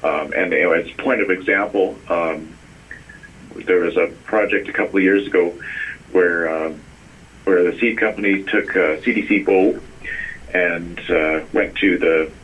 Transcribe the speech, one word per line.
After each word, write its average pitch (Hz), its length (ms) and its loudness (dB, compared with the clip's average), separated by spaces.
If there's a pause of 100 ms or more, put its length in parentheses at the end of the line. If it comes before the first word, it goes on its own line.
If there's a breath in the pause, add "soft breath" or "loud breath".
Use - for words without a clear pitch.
Um, 76 300 0
and, 87 200 0
you 80 100 4
know, 87 80 4
as 82 180 2
a - 40 -16
point 123 280 0
of 95 80 0
example, 98 680 0 (100)
um, 82 480 -2 (1000 loud breath)
there 90 260 0
was 82 160 -2
a 85 100 0 (160)
project 104 460 -2
a - 40 -14
couple 92 240 -2
of 95 60 2
years 98 240 2
ago 87 260 2 (600 loud breath)
where, 85 340 2
um, 80 320 -4 (640)
where - 260 4
the - 80 -4
seed 113 200 0
company 101 460 0
took, - 340 -2
uh, 78 240 2
C 120 120 0
D 110 140 -2
C 104 160 4
Bow 95 340 4 (760 loud breath)
and, 87 460 -2 (100)
uh, 78 320 0 (100)
went - 260 0
to 90 200 4
the 80 340 2 (120)